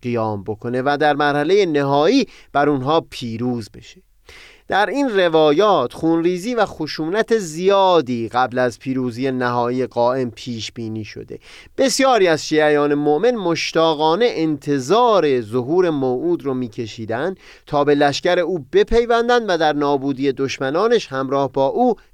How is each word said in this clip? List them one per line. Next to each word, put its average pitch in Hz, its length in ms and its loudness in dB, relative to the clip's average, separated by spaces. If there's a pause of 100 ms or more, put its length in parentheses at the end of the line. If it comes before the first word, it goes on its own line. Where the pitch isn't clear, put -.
قیام 110 420 -4
بکنه 120 380 -6
و 143 180 0
در 147 140 2
مرحلهٔ 147 520 0
نهایی 147 600 2 (260)
بر 143 160 2
اونها 147 420 0
پیروز 117 640 -6
بشه. - 280 -20 (640)
در 196 180 0
این 269 220 -2
روایات 165 840 2
خونریزی 175 640 -2
و 214 120 0
خشونت 175 720 -4
زیادی 170 920 0
قبل 123 300 -2
از 127 200 -2
پیروزی 127 520 -4
نهایی 123 560 -2
قائم 120 440 0
پیش 113 420 -12
بینی 110 320 -10
شده. - 340 -16 (400)
بسیاری 254 500 2
از 156 180 0
شیعیان 151 480 2
مؤمن 147 360 2
مشتاقانه 165 1000 0
انتظار 151 1120 0
ظهور 127 500 0
موعود 135 540 -2
رو 135 100 -4
می‌کشیدن 120 800 -6 (320)
تا 143 180 0
به 147 100 4
لشکر 147 440 2
او 165 340 -2
بپیوندن 233 720 2
و 180 120 0
در 156 140 2
نابودی 139 600 0
دشمنانش 143 720 0
همراه 135 460 -2
با 135 140 2
او 233 300 2 (180)